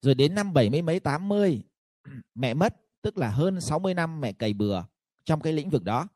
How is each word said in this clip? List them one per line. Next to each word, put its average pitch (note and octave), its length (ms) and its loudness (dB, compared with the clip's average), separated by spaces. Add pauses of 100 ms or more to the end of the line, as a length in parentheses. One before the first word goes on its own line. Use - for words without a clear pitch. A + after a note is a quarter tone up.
Rồi C3+ 140 6
đến D3 200 4
năm G3+ 180 -2
bảy B2 160 6
mươi - 120 0
mấy, E3+ 180 -2
tám E3+ 300 -4
mươi, G3+ 320 2 (420)
<clears throat> C3 320 -18
mẹ A#2+ 180 -2
mất, E3 220 0 (260)
tức G#3 160 -4
là C3 120 -2
hơn E3+ 320 0
sáu D#3 180 -2
mươi F#3 140 -2
năm D#3+ 280 -4
mẹ A2+ 120 -4
cày G#2+ 200 -2
bừa G2+ 300 0 (400)
trong D#3 180 0
cái D#3+ 120 -2
lĩnh D3+ 160 -2
vực A#2+ 140 0
đó A#2+ 320 -2